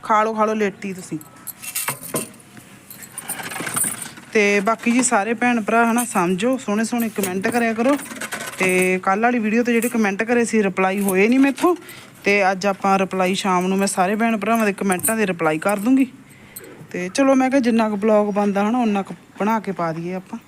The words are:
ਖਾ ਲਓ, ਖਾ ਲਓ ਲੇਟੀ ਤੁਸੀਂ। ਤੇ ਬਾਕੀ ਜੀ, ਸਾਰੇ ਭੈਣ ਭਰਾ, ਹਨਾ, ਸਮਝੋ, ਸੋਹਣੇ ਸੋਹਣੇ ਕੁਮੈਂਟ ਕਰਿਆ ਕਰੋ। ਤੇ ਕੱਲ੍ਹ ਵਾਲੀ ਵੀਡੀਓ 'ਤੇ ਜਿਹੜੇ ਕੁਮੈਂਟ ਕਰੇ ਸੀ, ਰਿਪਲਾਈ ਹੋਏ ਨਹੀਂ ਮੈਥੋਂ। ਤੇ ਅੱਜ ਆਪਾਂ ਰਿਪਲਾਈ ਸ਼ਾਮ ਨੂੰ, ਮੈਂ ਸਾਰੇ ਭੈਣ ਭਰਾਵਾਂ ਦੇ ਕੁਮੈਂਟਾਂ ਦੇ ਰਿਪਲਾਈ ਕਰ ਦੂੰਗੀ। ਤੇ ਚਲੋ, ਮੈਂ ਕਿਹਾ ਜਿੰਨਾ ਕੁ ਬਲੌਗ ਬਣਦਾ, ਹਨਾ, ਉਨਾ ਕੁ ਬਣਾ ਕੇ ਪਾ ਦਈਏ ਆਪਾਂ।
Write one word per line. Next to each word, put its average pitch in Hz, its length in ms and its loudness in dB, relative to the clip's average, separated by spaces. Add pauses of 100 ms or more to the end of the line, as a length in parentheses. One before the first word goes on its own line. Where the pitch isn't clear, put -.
ਖਾ 214 200 4
ਲਓ, 220 100 0
ਖਾ 214 120 2
ਲਓ 220 80 -2
ਲੇਟੀ 202 400 -4
ਤੁਸੀਂ। 175 240 -10 (3250)
ਤੇ 202 260 4
ਬਾਕੀ 226 320 0
ਜੀ, 247 120 2
ਸਾਰੇ 220 300 0
ਭੈਣ 240 280 0
ਭਰਾ, 226 300 2
ਹਨਾ, 240 140 0
ਸਮਝੋ, 202 520 0
ਸੋਹਣੇ 214 260 -2
ਸੋਹਣੇ 233 260 -2
ਕੁਮੈਂਟ 190 380 -4
ਕਰਿਆ 233 260 0
ਕਰੋ। 254 240 2 (600)
ਤੇ 185 440 2
ਕੱਲ੍ਹ 196 200 0
ਵਾਲੀ 247 160 2
ਵੀਡੀਓ 214 220 2
'ਤੇ 240 120 0
ਜਿਹੜੇ 233 160 2
ਕੁਮੈਂਟ 208 340 0
ਕਰੇ 233 220 2
ਸੀ, 214 180 2
ਰਿਪਲਾਈ 190 360 0
ਹੋਏ 196 280 2
ਨਹੀਂ 262 120 4
ਮੈਥੋਂ। 277 360 2 (480)
ਤੇ 196 280 4
ਅੱਜ 190 140 -4
ਆਪਾਂ 196 340 2
ਰਿਪਲਾਈ 185 360 0
ਸ਼ਾਮ 185 320 0
ਨੂੰ, 190 100 0
ਮੈਂ 196 100 0
ਸਾਰੇ 196 280 0
ਭੈਣ 226 220 0
ਭਰਾਵਾਂ 220 280 0
ਦੇ 196 80 0
ਕੁਮੈਂਟਾਂ 196 440 -2
ਦੇ 214 100 0
ਰਿਪਲਾਈ 165 300 0
ਕਰ 202 200 0
ਦੂੰਗੀ। 254 300 2 (840)
ਤੇ 180 180 -6
ਚਲੋ, 269 260 4
ਮੈਂ 262 140 2
ਕਿਹਾ 277 100 2
ਜਿੰਨਾ 226 300 2
ਕੁ 208 60 -2
ਬਲੌਗ 208 380 2
ਬਣਦਾ, 208 360 0
ਹਨਾ, 247 100 0
ਉਨਾ 202 220 0
ਕੁ 190 120 -10 (260)
ਬਣਾ 208 200 0
ਕੇ 196 120 -6
ਪਾ 170 200 -4
ਦਈਏ 170 220 -6
ਆਪਾਂ। 190 340 -10